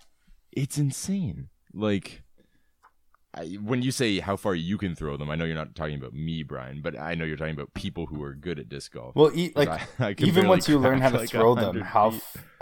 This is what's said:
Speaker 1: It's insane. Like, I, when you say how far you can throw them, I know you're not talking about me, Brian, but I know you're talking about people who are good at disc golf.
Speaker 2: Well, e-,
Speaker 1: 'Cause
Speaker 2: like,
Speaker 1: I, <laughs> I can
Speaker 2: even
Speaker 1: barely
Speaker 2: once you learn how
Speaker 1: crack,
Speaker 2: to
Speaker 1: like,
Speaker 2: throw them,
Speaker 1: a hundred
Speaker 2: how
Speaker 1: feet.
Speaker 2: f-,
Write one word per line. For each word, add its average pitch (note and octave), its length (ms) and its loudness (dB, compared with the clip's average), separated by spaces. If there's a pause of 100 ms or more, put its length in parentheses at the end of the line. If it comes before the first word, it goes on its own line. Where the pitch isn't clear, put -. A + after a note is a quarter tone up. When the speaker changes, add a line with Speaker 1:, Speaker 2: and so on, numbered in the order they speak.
(500)
Speaker 1:
It's C#3 280 -4
insane. D3 720 -4 (240)
Like, G2+ 480 -2 (1120)
I, E2+ 280 -10
when B2 200 0
you C3 80 0
say A2 300 2
how F#2+ 160 -2
far G2 180 0
you F2 240 -2
can F2+ 160 -2
throw D2 240 -6
them, D2 100 -4
I D2+ 80 -2
know E2 80 -2
you're D#2+ 100 -2
not D#2 200 -8
talking D2+ 220 -6
about B1+ 180 -10
me, D#2+ 280 -4
Brian, C2+ 380 -10
but D2+ 180 -6
I D#2+ 160 -4
know E2 120 -2
you're D#2 100 -4
talking D#2 160 -4
about C#2+ 220 -10
people E2+ 320 -6
who D2 160 -8
are C#2+ 120 -8
good D2 240 -6
at A#1 120 -12
disc C#2 220 -12
golf. B1 220 -12
Speaker 2:
Well, D3+ 200 8
e-, E3 160 -2
Speaker 1:
'Cause D3 160 2
Speaker 2:
like, D#3+ 140 -2 (200)
Speaker 1:
I, A#2+ 60 2
<laughs> - 20 0
I G#2 60 -2
can - 120 0
Speaker 2:
even F#3 180 6
Speaker 1:
barely F#3 40 4
Speaker 2:
once F#3 220 6
you D3 80 6
learn C3 240 4
how C3 80 6
Speaker 1:
crack, - 20 -2
Speaker 2:
to A2+ 60 2
Speaker 1:
like, A2+ 120 -4
Speaker 2:
throw A#2 240 6
them, A2+ 100 2
Speaker 1:
a - 20 2
hundred G2 180 -2
Speaker 2:
how A2 280 4
Speaker 1:
feet. A2 100 -8 (120)
Speaker 2:
f-, - 100 -14 (180)